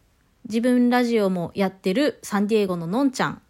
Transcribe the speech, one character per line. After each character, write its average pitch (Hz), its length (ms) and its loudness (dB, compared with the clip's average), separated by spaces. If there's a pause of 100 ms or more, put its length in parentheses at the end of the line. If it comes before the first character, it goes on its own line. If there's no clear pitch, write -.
(440)
自 214 160 -4
分 247 300 4
ラ 247 140 2
ジ 233 160 2
オ 196 100 2
も 175 240 -4
や 190 140 0
っ - 20 -8
て 190 220 -4
る 190 300 0
サ - 180 -2
ン 208 60 0
デ 220 100 2
ィ - 40 4
エ 202 60 0
ゴ 180 100 -4
の 170 100 -8
の 220 180 0
ん 269 60 2
ち 262 100 -4
ゃ 165 80 0
ん - 220 -10